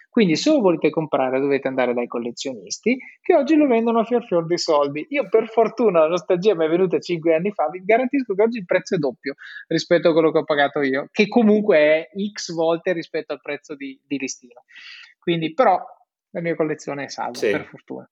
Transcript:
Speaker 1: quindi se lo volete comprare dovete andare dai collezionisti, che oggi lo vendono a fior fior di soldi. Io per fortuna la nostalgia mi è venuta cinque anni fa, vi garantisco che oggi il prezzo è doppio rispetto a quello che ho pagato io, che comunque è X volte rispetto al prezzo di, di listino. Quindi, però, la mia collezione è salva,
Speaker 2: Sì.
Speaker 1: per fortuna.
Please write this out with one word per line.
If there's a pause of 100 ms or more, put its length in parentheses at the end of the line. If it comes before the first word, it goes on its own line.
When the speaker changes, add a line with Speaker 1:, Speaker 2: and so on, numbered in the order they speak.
Speaker 1:
quindi
se
lo
volete
comprare
dovete
andare
dai
collezionisti, (240)
che
oggi
lo
vendono
a
fior
fior
di
soldi.
Io
per
fortuna
la
nostalgia
mi
è
venuta
cinque
anni
fa,
vi
garantisco
che
oggi
il
prezzo
è
doppio (320)
rispetto
a
quello
che
ho
pagato
io,
che
comunque
è (240)
X
volte
rispetto
al
prezzo
di,
di
listino. (540)
Quindi,
però, (540)
la
mia
collezione
è
salva,
Speaker 2:
Sì.
Speaker 1:
per
fortuna.